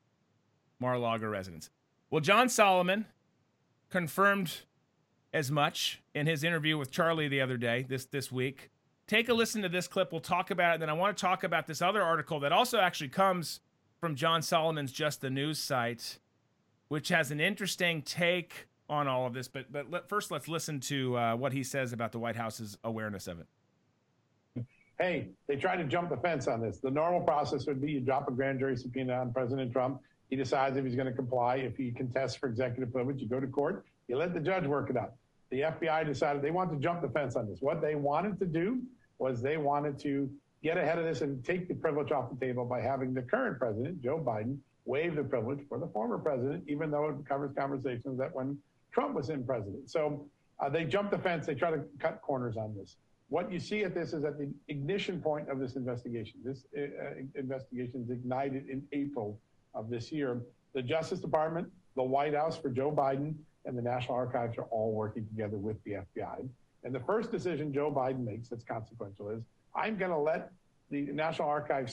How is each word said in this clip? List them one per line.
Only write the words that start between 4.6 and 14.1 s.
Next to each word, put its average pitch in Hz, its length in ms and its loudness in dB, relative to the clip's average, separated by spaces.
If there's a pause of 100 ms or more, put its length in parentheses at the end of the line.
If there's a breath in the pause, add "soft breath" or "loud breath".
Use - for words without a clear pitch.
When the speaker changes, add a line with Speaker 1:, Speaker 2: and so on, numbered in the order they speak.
Speaker 1:
as 147 180 0
much 151 500 2 (140)
in 147 120 2
his 156 180 2
interview 156 340 4
with 135 140 -4
Charlie 165 360 4
the 139 120 2
other 127 160 2
day, 120 320 2
this, 131 180 -2
this 135 240 -4
week. 131 400 -2 (360)
Take 226 220 4
a 240 60 4
listen 226 280 2
to 185 60 0
this 175 180 0
clip. 185 240 2
We'll 165 100 -4
talk 180 300 0
about 175 260 4
it. 160 40 -4
Then 156 80 0
I 151 60 0
want 185 220 2
to - 40 -6
talk 185 240 2
about 170 220 0
this 156 160 -4
other 202 200 4
article 160 380 2
that 143 120 2
also 233 260 6
actually 175 300 4
comes 180 520 2 (400)
from 165 140 -2